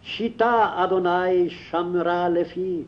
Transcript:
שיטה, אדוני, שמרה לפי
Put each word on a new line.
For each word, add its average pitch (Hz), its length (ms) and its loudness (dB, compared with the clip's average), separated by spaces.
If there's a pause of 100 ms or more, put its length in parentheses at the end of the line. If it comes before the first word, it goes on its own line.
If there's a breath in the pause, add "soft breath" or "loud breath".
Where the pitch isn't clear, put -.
שיטה, 226 720 0
אדוני, 180 720 2
שמרה 175 800 -2
לפי 170 580 -2